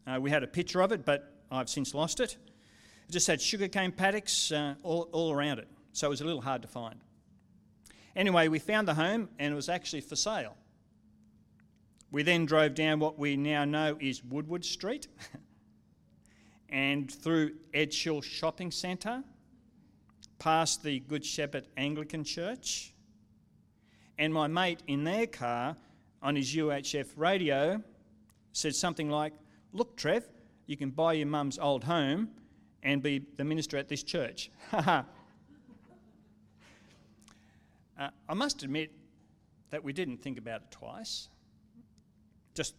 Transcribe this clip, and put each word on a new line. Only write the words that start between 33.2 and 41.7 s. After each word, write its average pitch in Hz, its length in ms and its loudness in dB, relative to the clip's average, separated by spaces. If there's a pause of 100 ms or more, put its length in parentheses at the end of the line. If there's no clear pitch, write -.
the 139 60 -2
minister 151 340 -2
at 143 100 -4
this 143 160 -6
church." - 480 -4 (200)
<laughs> 156 340 4 (3000)
Uh, 139 120 -4 (180)
I 151 60 -4
must 277 280 0
admit 151 300 -4 (800)
that 147 120 -6
we 139 120 -6
didn't 139 240 -4
think 131 200 -8
about 113 260 -10
it - 60 -20
twice, - 600 -12 (1200)